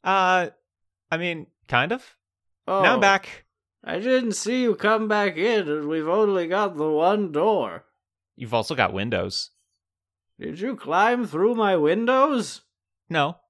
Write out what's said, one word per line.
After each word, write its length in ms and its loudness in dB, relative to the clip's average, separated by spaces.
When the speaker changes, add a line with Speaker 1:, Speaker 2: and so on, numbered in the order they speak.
Speaker 1:
Uh, 460 2
I 60 -2
mean, 300 -6
kind 240 2
of. 220 -12
Speaker 2:
Oh. 160 2
Speaker 1:
Now 120 4
I'm 40 0
back. 460 2
Speaker 2:
I 160 -6
didn't 340 0
see 300 -4
you 120 2
come 320 0
back 300 0
in, 320 0
and 180 -4
we've 200 -4
only 400 2
got 280 -2
the 140 -2
one 420 2
door. 540 0
Speaker 1:
You've 180 -8
also 220 -2
got 180 2
windows. 580 -4
Speaker 2:
Did 220 -10
you 160 -6
climb 500 0
through 300 0
my 220 2
windows? 840 2
Speaker 1:
No. 280 -2